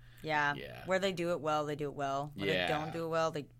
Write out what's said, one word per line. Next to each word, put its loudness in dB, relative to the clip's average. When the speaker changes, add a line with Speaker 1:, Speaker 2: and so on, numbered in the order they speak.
Speaker 1:
Yeah. 2
Speaker 2:
Yeah. -10
Speaker 1:
Where 2
they 2
do 0
it 0
well, 2
they -2
do -4
it -4
well. -2
When -2
they 4
Speaker 2:
Yeah. 4
Speaker 1:
don't 0
do -2
it -2
well, 4
they -4